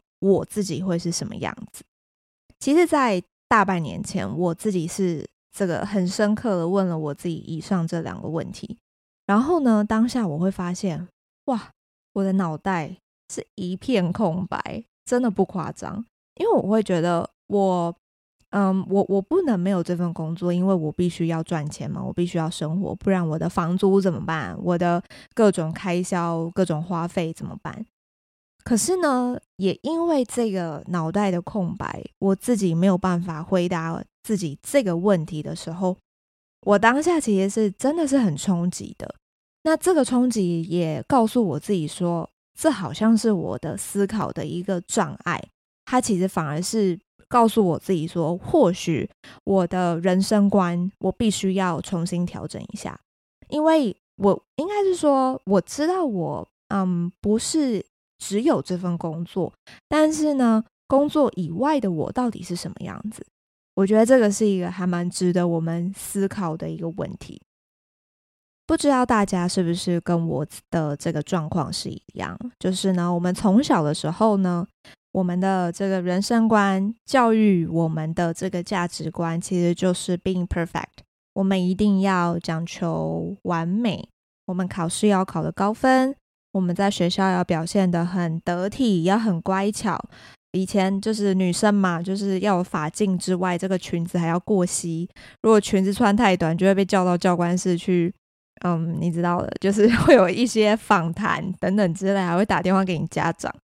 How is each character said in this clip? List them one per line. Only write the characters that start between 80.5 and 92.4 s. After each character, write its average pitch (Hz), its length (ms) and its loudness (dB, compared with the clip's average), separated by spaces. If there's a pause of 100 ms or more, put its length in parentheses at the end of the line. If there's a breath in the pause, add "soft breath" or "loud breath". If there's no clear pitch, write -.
我 190 80 0
们 190 200 2
一 180 120 2
定 202 260 4
要 175 380 2
讲 170 260 -4
求 165 800 -4
完 170 260 -2
美， 202 400 -2 (380)
我 185 80 -6
们 185 120 -2
考 180 220 -4
试 214 200 0
要 190 140 4
考 170 200 -4
得 160 100 -4
高 196 180 0
分， 262 460 2 (360)
我 190 80 0
们 175 140 0
在 196 160 2
学 180 200 0
校 190 200 2
要 180 140 0
表 165 220 -2
现 190 240 2
得 175 160 2
很 175 340 -2
得 180 300 -2
体， 208 320 2
要 190 160 4
很 202 240 0
乖 196 280 0
巧。 208 320 -4 (500 loud breath)
以 190 120 -2
前 196 380 0
就 220 100 -2
是 202 220 0
女 185 180 2
生 208 220 2
嘛， 185 260 2
就 190 160 -4
是 196 220 -2
要 190 200 2